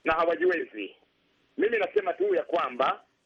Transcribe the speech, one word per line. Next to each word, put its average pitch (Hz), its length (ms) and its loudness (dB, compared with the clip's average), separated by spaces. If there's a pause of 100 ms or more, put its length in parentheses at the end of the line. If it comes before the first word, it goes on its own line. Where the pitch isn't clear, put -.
na 160 100 2
hawajiwezi. 165 800 0 (640)
Mimi 294 200 0
nasema 185 360 0
tu 196 220 0
ya 165 80 0
kwamba 147 580 -2 (240)